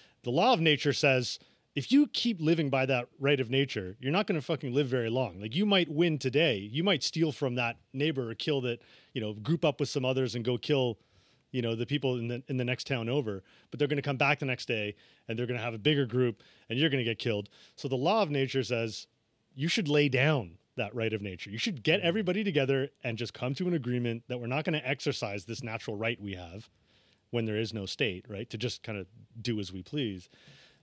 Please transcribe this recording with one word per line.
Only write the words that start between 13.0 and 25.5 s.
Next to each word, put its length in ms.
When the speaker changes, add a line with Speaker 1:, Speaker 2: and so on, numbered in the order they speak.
Speaker 1:
over. 340
But 80
they're 80
gonna 160
come 140
back 220
the 60
next 220
day, 280
and 100
they're 100
gonna 120
have 140
a 60
bigger 260
group, 360
and 100
you're 100
gonna 140
get 160
killed. 300
So 120
the 100
law 240
of 100
nature 320
says 440
you 120
should 200
lay 220
down 480
that 180
right 180
of 80
nature. 300
You 80
should 240
get 160
Speaker 2:
Mm-hmm. 80
Speaker 1:
everybody 360
together 460
and 140
just 160
come 220
to 120
an 60
agreement 540
that 120
we're 80
not 160
gonna 200
exercise 640
this 180